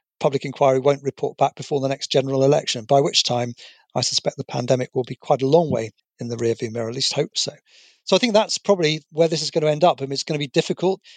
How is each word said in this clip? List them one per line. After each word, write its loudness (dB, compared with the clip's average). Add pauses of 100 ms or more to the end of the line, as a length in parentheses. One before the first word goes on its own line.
(200)
public -2
inquiry 2
won't 2
report -6
back 0
before -4
the -2
next -6
general 2
election, 0
by 4
which 2
time -2 (420)
I -2
suspect -4
the -8
pandemic -2
will -2
be -10
quite -2
a -2
long 4
way -4 (280)
in -10
the -6
rearview -2
mirror, -6
at -10
least -2
hope -4
so. -4 (520)
So 0
I 4
think 0
that's 2
probably 2 (100)
where 2
this -2
is -6
gonna 0
end 0
up. 2
I -4
mean, -8
it's -6
gonna -4
be -4
difficult. -2 (160)